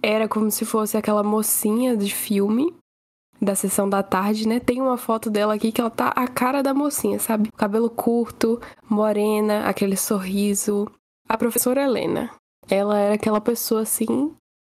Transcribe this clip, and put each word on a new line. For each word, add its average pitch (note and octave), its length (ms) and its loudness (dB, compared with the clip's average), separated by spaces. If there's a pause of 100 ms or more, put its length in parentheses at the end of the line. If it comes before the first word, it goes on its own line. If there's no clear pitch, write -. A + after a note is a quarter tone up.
era A3 260 0
como G#3+ 220 0
se G#3+ 160 -2
fosse A3 320 -2
aquela G#3 260 2
mocinha G#3+ 720 2
de G3+ 180 0
filme, G#3+ 640 0 (640)
da G3 140 2
sessão G3 340 0
da G3 140 2
tarde, G3+ 420 0
né? A3 140 0
Tem B3 220 0
uma B3+ 160 2
foto A3+ 320 -2
dela G#3+ 240 2
aqui A3 180 0
que - 80 -4
ela A#3 100 0
tá B3 200 -2
a B3 180 0
cara B3+ 340 0
da C4+ 120 0
mocinha, C4+ 460 0
sabe? G#3+ 340 0
Cabelo A3+ 360 0
curto, A#3 720 0 (280)
morena, G#3+ 760 2
aquele G3 300 0
sorriso. G3+ 960 -2 (360)
A A3+ 100 0
professora B3 440 0
Helena, B3 480 0 (400)
ela G3+ 300 2
era G3+ 160 2
aquela G#3+ 240 0
pessoa, A3 420 0
assim, A#3 540 -2 (340)